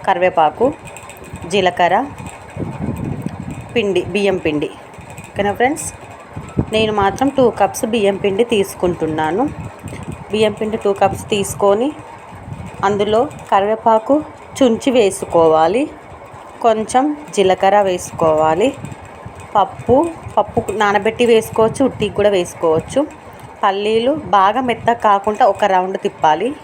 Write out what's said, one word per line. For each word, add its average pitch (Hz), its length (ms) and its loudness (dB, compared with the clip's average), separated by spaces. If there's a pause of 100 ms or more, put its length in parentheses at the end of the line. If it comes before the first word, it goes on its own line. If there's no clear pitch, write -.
కరివేపాకు, 175 640 2 (800)
జీలకర్ర, 180 520 2 (1700)
పిండి, 196 280 0 (100)
బియ్యం 196 320 0
పిండి. 151 240 -2 (640)
ఓకేనా 202 280 -2
ఫ్రెండ్స్? 269 340 -2 (840)
నేను 220 260 2
మాత్రం 196 360 2
టూ 247 120 4
కప్స్ - 360 0 (100)
బియ్యం 196 280 2
పిండి 196 200 2 (120)
తీసుకుంటున్నాను. 170 920 -2 (840)
బియ్యం 214 300 2
పిండి 214 260 -4
టూ 196 60 2 (100)
కప్స్ 185 320 -2
తీసుకొని 202 560 2 (1000)
అందులో 214 380 0 (240)
కరివేపాకు 220 720 2 (340)
చుంచి 247 380 2
వేసుకోవాలి, 185 920 4 (720)
కొంచెం 247 560 2 (180)
జీలకర్ర 190 520 4
వేసుకోవాలి, 165 880 2 (800)
పప్పు, 214 400 2 (420)
పప్పు 214 220 0 (220)
నానబెట్టి 208 500 2
వేసుకోవచ్చు, 226 560 2
ఉట్టికి 214 320 -4
కూడా 208 180 4
వేసుకోవచ్చు. 175 720 0 (560)
పల్లీలు 220 500 2 (240)
బాగా 208 320 4
మెత్తగా 226 240 0
కాకుండా 208 600 2
ఒక 208 200 0
రౌండ్ 185 320 0
తిప్పాలి. 180 580 0